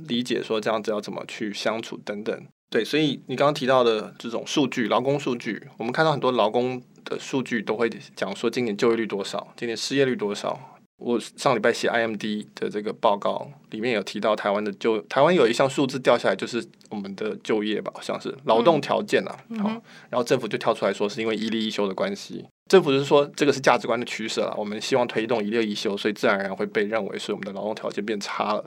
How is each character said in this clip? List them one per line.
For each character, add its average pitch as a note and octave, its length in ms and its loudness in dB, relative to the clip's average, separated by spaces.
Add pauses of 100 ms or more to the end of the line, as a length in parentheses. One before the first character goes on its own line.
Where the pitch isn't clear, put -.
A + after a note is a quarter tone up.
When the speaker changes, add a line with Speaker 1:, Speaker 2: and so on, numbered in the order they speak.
Speaker 1:
理 A#2+ 140 -2
解 A2+ 220 -2
说 A2 160 -2
这 A2 100 -2
样 A2 140 0
子 A2 80 -2
要 G#2 80 -2
怎 G#2 120 -8
么 F2 140 -8
去 G#2 280 -8
相 A2+ 280 -2
处 - 220 -12
等 G#2 200 -6
等。 A2+ 220 -6 (240)
对， A#2 140 2
所 C3 140 0
以 D3+ 300 0
你 C3 80 -6
刚 C#3+ 100 4
刚 D3+ 80 4
提 C3 120 -4
到 C3 180 6
的 G#2+ 360 2
这 A#2+ 100 -10
种 A2 160 -6
数 C#3 220 2
据， A#2 200 -2
劳 G#2+ 120 4
工 C#3 180 2
数 C#3 180 -4
据， A#2 260 -6 (160)
我 A2 60 -8
们 A#2 80 -2
看 D#3+ 140 2
到 D#3 60 4
很 C#3+ 80 -2
多 B2+ 140 2
劳 G#2+ 160 4
工 B2 320 0 (220)
的 - 160 -6
数 C3+ 240 -2
据 A#2+ 180 -2
都 G#2+ 140 -2
会 A#2 140 2 (260)
讲 G2 180 -4
说 A#2 160 -2
今 B2 140 0
年 G#2+ 120 -2
就 A#2 160 4
业 A2+ 40 2
率 A2+ 100 0
多 G2+ 180 -4
少， - 340 -8
今 A#2+ 100 -6
年 A2+ 80 -4
失 - 200 -4
业 C#3 100 6
率 B2+ 100 2
多 G#2 200 -2
少。 - 220 -4 (400)
我 A#2+ 220 -2 (160)
上 C3+ 200 0
礼 A2 40 0
拜 A#2 140 4
写 A2+ 140 -2
I A2 140 2
M A2+ 140 -2
D G#2 380 -6
的 G#2+ 160 -4
这 G#2 100 -6
个 G#2 140 -6
报 G#2 240 2
告， G2+ 340 -4 (200)
里 A2 100 -6
面 B2 120 0
有 G2+ 100 0
提 - 160 -8
到 G#2+ 160 2
台 G#2+ 160 0
湾 G#2 120 0
的 G#2 100 -2
就， A2 280 0
台 - 200 0
湾 E3 120 8
有 C#3+ 140 8
一 A2 40 2
项 C#3 160 4
数 C#3 180 2
字 C3 140 -2
掉 B2+ 160 6
下 A#2+ 140 2
来， C#3 60 2
就 B2 100 -4
是 A2+ 180 -2 (260)
我 A2 60 -10
们 G2 200 -8
的 G#2 280 -4
就 A2 200 0
业 G#2 180 -2
吧， G2 140 -6
好 - 60 -16
像 - 200 -6
是 - 120 -6 (120)
劳 A2 160 6
动 D3+ 180 6
条 G#2+ 220 0
件 G#2 260 2
啊。 - 80 -10 (140)
Speaker 2:
嗯。 A3+ 80 -8
嗯 G#3 60 -2
哼。 A3 100 0
Speaker 1:
好， A#3 80 -10 (300)
然 A#2 60 -2
后 B2 60 2
政 B2+ 160 2
府 A2 80 -6
就 A#2 120 -2
跳 A#2 140 2
出 G#2+ 120 -2
来 G2 80 2
说 G2+ 160 -2
是 G2+ 100 -6
因 A2+ 80 -4
为 A2 80 0
一 G#2+ 140 -4
例 A2 180 0
一 A2 40 -4
休 G2+ 160 0
的 F#2+ 60 -4
关 G2 220 -4
系， F#2+ 300 -12 (240)
政 F#3 120 10
府 D#3 100 2
就 C3+ 80 4
是 C#3 40 0
说 C#3+ 320 4
这 D3 120 2
个 C3+ 40 8
是 B2+ 80 -4
价 C3 180 6
值 A2 100 -6
观 A#2 120 0
的 A#2+ 60 -4
取 A2 240 -6
舍 G#2+ 160 0
啦， - 100 -4
我 G#2+ 80 -4
们 G#2 160 -6
希 C3 160 0
望 B2 120 2
推 A2+ 180 -2
动 A2+ 180 0
一 G#2 60 -2
例 A2 220 0
一 - 40 -4
休， G2+ 220 -2
所 A2 120 0
以 G#2+ 40 2
自 A#2+ 140 0
然 G2+ 100 4
而 G2 60 -2
然 F#2+ 120 -6
会 G#2+ 120 -2
被 G#2+ 180 0
认 G#2+ 220 0
为 G#2 120 -6
是 G#2+ 140 -4
我 G2+ 40 -4
们 G2+ 100 -10
的 G2+ 40 -6
劳 G2 120 -8
动 G#2+ 120 -4
条 G#2+ 140 -6
件 G#2 160 -4
变 G#2+ 140 -2
差 G#2 340 -2
了。 G#2 140 -4